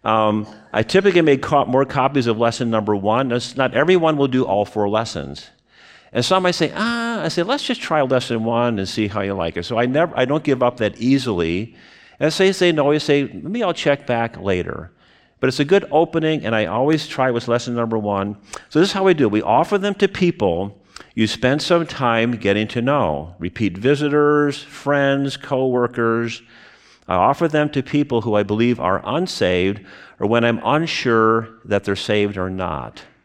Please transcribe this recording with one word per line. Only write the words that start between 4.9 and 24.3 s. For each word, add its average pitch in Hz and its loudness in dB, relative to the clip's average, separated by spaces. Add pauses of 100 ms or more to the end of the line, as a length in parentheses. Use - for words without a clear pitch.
And 120 0
some 185 2
might 180 2
say, 160 0
"Ah," 233 -4
I 165 -4
say, 170 -2
"Let's 277 -2
just - -4
try 156 0
lesson 123 0
one 117 0
and 95 -4
see 107 -2
how 104 -4
you 98 -2
like 85 -4
it." 87 -6
So 113 -4
I 120 2
never, 143 0
I 127 2
don't 147 -2
give 127 2
up 123 0
that 104 0
easily. 101 0 (420)
And 156 0
say, 190 2
say 180 2
no, 143 2
you 151 2
say, 143 2
"Maybe 185 -8
I'll 180 -2
check - -2
back 117 -2
later." 90 -4 (500)
But 131 2
it's 127 -4
a 143 2
good 190 4
opening, 156 0
and 113 -2
I 107 0
always 139 0
try 131 0
with 120 -2
lesson 120 0
number 113 -2
one. 104 -2 (320)
So 151 2
this 190 4
is - -6
how 196 -2
we 190 4
do 143 4
it. 101 2
We 107 2
offer 139 2
them 196 -2
to 196 2
people 104 -2 (320)
you 110 2
spend 139 0
some 170 2
time 117 0
getting 101 0
to 120 -4
know, 90 -2
repeat 90 -4
visitors, 147 2